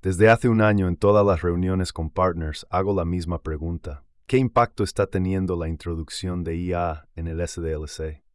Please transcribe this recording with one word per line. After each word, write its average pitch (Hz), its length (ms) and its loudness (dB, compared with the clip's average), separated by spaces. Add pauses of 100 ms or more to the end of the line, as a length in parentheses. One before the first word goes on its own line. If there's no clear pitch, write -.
Desde 92 260 6
hace 117 200 6
un 113 120 4
año 104 280 4
en 87 80 -2
todas 101 300 6
las 92 160 2
reuniones 90 500 0
con 80 180 -6
partners 82 600 -2
hago 95 240 0
la 90 100 -2
misma 85 380 -4
pregunta. 80 640 -8 (220)
¿Qué 131 100 0
impacto 120 480 0
está 101 220 -2
teniendo 92 500 -2
la 82 120 -4
introducción 85 760 -6
de 82 120 -6
I 90 180 -4
A 85 420 -6
en 82 120 -8
el 82 120 -6
S 85 200 -6
D 80 120 -4
L 78 160 -6
C? 80 340 -10 (120)